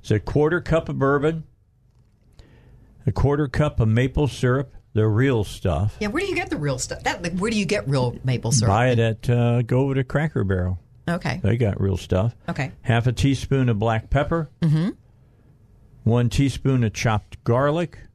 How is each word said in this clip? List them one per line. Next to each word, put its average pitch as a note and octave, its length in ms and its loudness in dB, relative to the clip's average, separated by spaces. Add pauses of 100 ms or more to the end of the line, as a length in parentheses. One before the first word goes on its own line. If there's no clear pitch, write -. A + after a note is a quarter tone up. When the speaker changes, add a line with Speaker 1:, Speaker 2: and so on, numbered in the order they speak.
Speaker 1:
It's - 100 -8
a G#2+ 80 2
quarter D3+ 420 0
cup D#3+ 280 -2
of C#3+ 100 -6
bourbon, C#3+ 460 0 (1600)
a - 60 0
quarter C#3+ 360 2
cup - 320 0
of A#2 80 4
maple B2+ 400 2
syrup, B2+ 460 -2 (200)
the G#2+ 120 2
real A2+ 380 2
stuff. F#2 560 -2
Speaker 2:
Yeah, G#3 80 -4
where C#4 140 -4
do G4 60 -4
you F4 60 -4
get F#4 160 -4
the D4 60 -4
real D3 220 -4
stuff? - 260 -10
That, C4+ 180 -4
like, F3 160 -6
where G#3 120 -2
do A#3 80 -2
you G3+ 80 0
get F#3 220 -2
real B2+ 360 0
maple A#2+ 280 -2
syrup? G#2+ 180 4
Speaker 1:
Buy A#2 180 4
it A#2+ 100 4
at, A2+ 320 0
uh, A#2+ 320 2
go B2 180 0
over C3+ 140 0
to C3 100 0
Cracker C#3+ 380 -2
Barrel. F#2 360 0 (300)
Speaker 2:
Okay. E3+ 340 -4
Speaker 1:
They G#2 140 2
got A#2 240 0
real F#2+ 160 0
stuff. F#2+ 380 0 (140)
Speaker 2:
Okay. D3+ 240 -6 (100)
Speaker 1:
Half A2+ 240 2
a B2+ 60 0
teaspoon C3+ 560 0
of A2 100 0
black A2+ 320 -2
pepper. D3+ 380 0 (140)
Speaker 2:
Mm-hmm. D#3+ 280 2 (1120)
Speaker 1:
One A#2 240 2
teaspoon C3+ 540 0
of G#2+ 120 0
chopped - 500 -4
garlic. D3 540 0 (160)